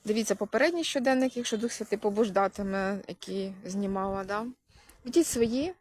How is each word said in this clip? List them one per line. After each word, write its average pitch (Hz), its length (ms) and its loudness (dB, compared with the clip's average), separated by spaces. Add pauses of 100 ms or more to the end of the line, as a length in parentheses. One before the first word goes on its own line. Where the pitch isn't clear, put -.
Дивіться 214 300 2
попередній 302 500 2
щоденник, 262 520 2
якщо 240 200 -2
Дух 233 160 -2
Святий 208 260 -4
побуждатиме, 196 1000 0 (100)
який 190 460 -6 (100)
знімала, 196 600 -2
да? 208 220 -4 (580)
Ведіть 302 220 4
свої. 247 540 0